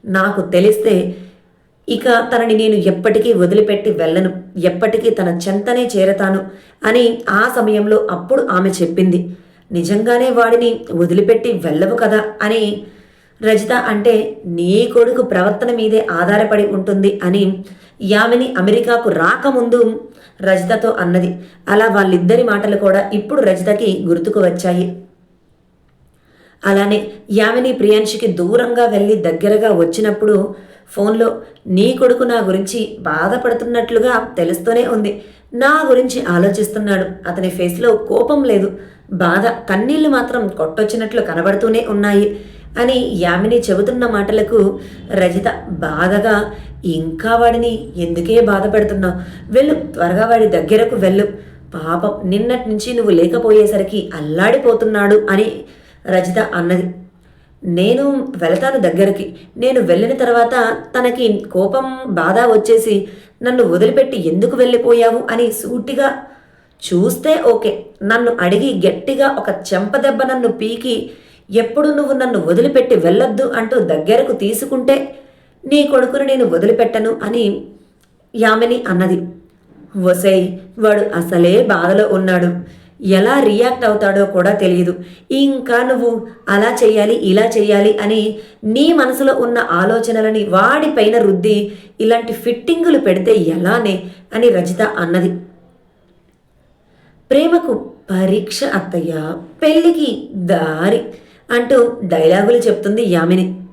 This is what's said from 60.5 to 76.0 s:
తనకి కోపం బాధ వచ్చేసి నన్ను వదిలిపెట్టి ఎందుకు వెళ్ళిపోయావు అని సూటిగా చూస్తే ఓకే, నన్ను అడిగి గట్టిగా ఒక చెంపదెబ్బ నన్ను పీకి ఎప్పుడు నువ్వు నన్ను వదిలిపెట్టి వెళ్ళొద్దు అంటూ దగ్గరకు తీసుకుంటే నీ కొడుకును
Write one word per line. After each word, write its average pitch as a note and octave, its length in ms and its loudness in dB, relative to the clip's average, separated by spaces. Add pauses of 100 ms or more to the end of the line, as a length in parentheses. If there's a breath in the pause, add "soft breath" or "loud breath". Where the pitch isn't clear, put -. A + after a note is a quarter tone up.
తనకి B3 540 0
కోపం C4 460 -2 (100)
బాధ F#3 320 0
వచ్చేసి A3 680 2 (360 loud breath)
నన్ను B3 200 2
వదిలిపెట్టి G#3 640 0
ఎందుకు G#3 300 0
వెళ్ళిపోయావు A#3 760 2
అని A#3 200 0
సూటిగా B3+ 720 -4 (720 loud breath)
చూస్తే C#4+ 480 0
ఓకే, A3+ 440 -2 (180)
నన్ను A#3 380 0
అడిగి G3 460 0
గట్టిగా C4+ 400 0
ఒక C#4 220 -4 (240)
చెంపదెబ్బ A#3 500 0
నన్ను B3+ 240 -2
పీకి A3+ 640 -4 (400 loud breath)
ఎప్పుడు A#3 360 0
నువ్వు C#4+ 260 0
నన్ను A#3+ 320 0
వదిలిపెట్టి A3+ 500 2
వెళ్ళొద్దు G3+ 480 2
అంటూ A3+ 360 -2
దగ్గరకు F3+ 520 0
తీసుకుంటే B3+ 840 -2 (500 loud breath)
నీ C#4+ 180 4
కొడుకును C#4 400 0